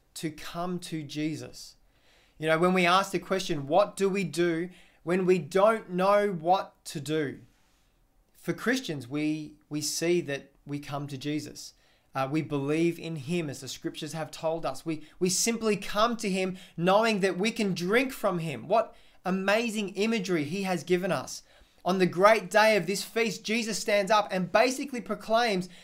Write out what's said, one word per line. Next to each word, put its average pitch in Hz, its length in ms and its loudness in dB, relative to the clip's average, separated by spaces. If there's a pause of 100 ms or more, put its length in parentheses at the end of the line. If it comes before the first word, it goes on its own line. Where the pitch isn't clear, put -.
(140)
to 160 160 -6
come 175 480 -8
to 165 240 -8
Jesus? 143 720 -8 (640)
You 156 100 -4
know, 160 120 4
when 180 160 4
we 180 100 4
ask 190 260 4
the 185 60 -2
question, 170 480 -2
"What 180 320 2
do 196 120 2
we 196 140 0
do 170 460 -2 (320)
when 185 240 0
we 180 140 4
don't 196 500 2
know 196 500 2
what 175 460 0
to - 140 -10
do?" 143 400 -4 (1000)
For 170 140 -4
Christians, 170 540 -4
we, 151 460 -4 (160)
we 151 120 -6
see 170 400 0
that 139 300 -8 (160)
we 143 100 -6
come 143 300 -8
to 135 100 -10
Jesus. 147 560 -8 (400)
Uh, 135 160 -2
we 151 140 -2
believe 151 560 0
in 165 160 -8
him, 156 340 -4
as 127 120 -12
the 131 60 -14
scriptures 160 460 -10
have 156 160 -8
told 160 380 -4
us. 135 180 -8
We, 160 160 -6 (160)
we 180 120 2
simply 220 480 0
come 220 400 0
to 214 120 -4
him 190 280 -2 (180)
knowing 202 460 4
that 180 180 2
we 220 100 2
can 208 240 0
drink 214 400 2
from 185 240 0
him. 143 300 -6
What 208 280 2 (300)
amazing 196 640 0
imagery 185 560 0
he 190 180 -4
has 180 220 -2
given 180 260 0
us. - 320 -6 (400)
On 190 160 0
the 185 60 6
great 185 440 6
day 214 280 6
of 175 100 -2
this 196 160 -2
feast, 226 400 -2
Jesus 220 340 -2
stands 202 320 0
up 208 220 4
and 185 220 -2
basically 254 480 2
proclaims 214 640 0 (160)